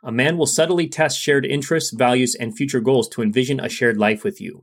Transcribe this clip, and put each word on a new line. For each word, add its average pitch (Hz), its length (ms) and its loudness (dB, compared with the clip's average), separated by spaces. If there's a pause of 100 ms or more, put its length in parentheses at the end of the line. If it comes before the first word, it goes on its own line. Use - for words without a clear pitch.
A 123 80 -6
man 143 260 2
will 151 80 2
subtly 165 400 2
test 156 320 -2
shared 143 260 2
interests, 147 460 -2
values, 123 460 2
and 113 200 -8
future 139 240 -2
goals 123 280 2
to - 140 -6
envision 127 360 0
a 127 100 -6
shared 117 280 0
life 107 260 0
with 104 180 -6
you. 98 220 -14